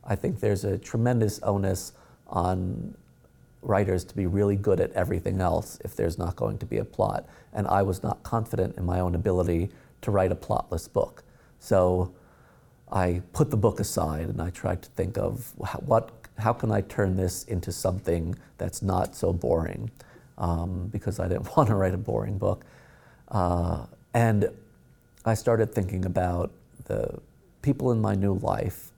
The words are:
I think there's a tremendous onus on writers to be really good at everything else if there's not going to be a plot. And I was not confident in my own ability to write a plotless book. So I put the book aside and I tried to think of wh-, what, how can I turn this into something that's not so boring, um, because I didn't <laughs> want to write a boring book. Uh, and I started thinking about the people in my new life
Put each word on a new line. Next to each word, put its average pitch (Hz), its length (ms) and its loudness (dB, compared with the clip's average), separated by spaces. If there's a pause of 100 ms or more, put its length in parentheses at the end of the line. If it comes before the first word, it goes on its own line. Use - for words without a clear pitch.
I 101 100 -2
think - 240 -4
there's 101 240 0
a 98 160 -2
tremendous 117 600 0
onus 98 520 0 (360)
on 92 680 -2 (680)
writers 95 420 2
to - 100 -18
be 95 120 -2
really 101 300 2
good 101 220 2
at - 140 0
everything 92 480 -2
else 85 420 0
if - 140 -10
there's 87 220 0
not 87 180 -4
going 53 220 -2
to - 80 -8
be - 100 -4
a - 80 0
plot. - 420 -2 (280)
And 104 120 -2
I 98 160 4
was 95 200 0
not - 200 -4
confident 113 540 -2
in 90 80 -4
my 90 160 0
own 90 140 0
ability 90 560 2 (320)
to - 80 -2
write 95 200 4
a 87 60 -2
plotless - 560 -4
book. - 320 -2 (340)
So 90 540 2 (800)
I 90 300 0 (100)
put - 180 2
the 117 60 0
book 101 240 2
aside 80 480 -2
and - 120 -4
I 85 100 -4
tried 90 320 -4
to - 80 -20
think 92 260 -4
of 107 420 -4
wh-, - 240 -8
what, 117 280 2 (280)
how 110 140 2
can 117 180 0
I 104 120 2
turn 95 340 0
this 92 280 -2
into 92 280 -4
something 85 640 -2 (220)
that's 95 240 -6
not 95 340 0
so 90 160 0
boring, 87 580 -2 (460)
um, 87 560 -2
because - 260 -4
I 87 80 -2
didn't - 300 -2
<laughs> - 0 -
want 131 140 6
to 110 40 4
write 95 200 2
a 92 40 -4
boring 107 400 -4
book. 98 260 -2 (640)
Uh, 87 580 0 (260)
and 113 360 4 (760)
I 113 100 4
started 110 400 2
thinking 95 300 0
about 87 480 0 (320)
the - 340 -4 (440)
people 131 300 2
in 113 100 2
my 104 120 2
new 98 200 2
life - 640 -4